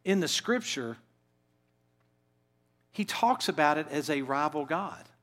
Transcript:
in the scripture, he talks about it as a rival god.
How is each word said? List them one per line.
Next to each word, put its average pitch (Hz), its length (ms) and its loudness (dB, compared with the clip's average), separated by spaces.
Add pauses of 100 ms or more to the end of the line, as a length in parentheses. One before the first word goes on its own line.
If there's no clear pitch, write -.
in 190 160 2
the 151 80 0
scripture, 139 640 -2 (2000)
he 208 100 -2
talks - 460 2
about 151 280 4
it 156 140 -4
as 151 180 -2
a 143 120 0
rival 143 420 -2
god. 160 460 -6 (140)